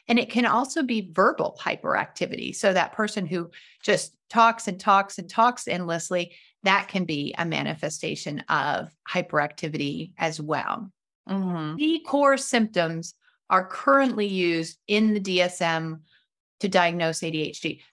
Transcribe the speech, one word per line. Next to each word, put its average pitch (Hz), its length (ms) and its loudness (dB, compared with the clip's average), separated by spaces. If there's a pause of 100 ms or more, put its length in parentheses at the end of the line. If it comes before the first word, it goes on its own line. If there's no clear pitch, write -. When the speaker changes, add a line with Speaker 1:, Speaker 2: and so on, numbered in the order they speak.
Speaker 1:
And 233 100 4
it - 120 -2
can 240 160 2
also 269 360 2
be 220 300 -2
verbal 208 480 2
hyperactivity. - 960 -4
So 196 160 4
that 180 220 2
person 214 320 -2
who 170 240 -4 (320)
just - 340 0 (140)
talks 226 380 4
and 185 120 -6
talks 196 380 2
and 185 100 -14
talks 240 400 2
endlessly, 175 680 -4 (280)
that 190 260 2
can 185 160 -2
be 147 320 -4
a 170 80 -2
manifestation 151 1040 -6
of 147 400 -2 (180)
hyperactivity 151 1080 -4
as 160 240 -4
well. 147 500 -4 (380)
Speaker 2:
Mm-hmm. 175 480 -2
Speaker 1:
The 311 300 0
core 277 320 4
symptoms 175 760 0 (360)
are 185 160 4
currently 247 640 2
used 170 580 0
in 214 260 4
the 208 80 0
D 185 220 2
S 180 180 0
M 160 420 -2 (580)
to 202 80 -2
diagnose 170 560 2
A 165 80 -2
D 156 100 -2
H - 200 -6
D. 151 200 -6 (100)